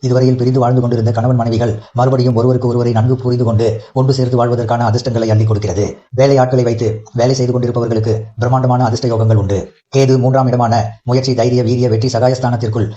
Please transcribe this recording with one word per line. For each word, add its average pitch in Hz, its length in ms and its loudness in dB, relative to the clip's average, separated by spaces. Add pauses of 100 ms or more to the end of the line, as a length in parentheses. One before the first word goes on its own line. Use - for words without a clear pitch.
இதுவரையில் 127 360 2
பிரிந்து 127 240 0
வாழ்ந்து 123 200 2
கொண்டிருந்த 120 320 0
கணவன் 117 280 0
மனைவிகள் 113 320 -2 (200)
மறுபடியும் 127 460 0
ஒருவருக்கு 123 300 0
ஒருவரை 120 240 0
நன்கு 117 240 2
புரிந்து 123 280 -2
கொண்டு 113 220 0 (260)
ஒன்று 131 200 0
சேர்ந்து 127 240 0
வாழ்வதற்கான 120 520 0
அதிர்ஷ்டங்களை 113 400 -2
அள்ளி 110 160 2
கொடுக்கிறது. 104 420 -2 (300)
வேலையாட்களை 127 480 2
வைத்து 113 240 -2 (260)
வேலை 131 200 2
செய்து 123 200 -2
கொண்டிருப்பவர்களுக்கு 113 600 -2 (240)
பிரம்மாண்டமான 127 460 0
அதிர்ஷ்ட 113 240 -2
யோகங்கள் 110 340 2
உண்டு. 95 160 -2 (380)
கேது 131 220 4
மூன்றாம் 131 280 2
இடமான 120 280 0 (280)
முயற்சி, 127 300 -2
தைரிய, 123 320 2
வீரிய, 123 240 0
வெற்றி 110 200 0
சகாயஸ்தானத்திற்குள் 120 880 0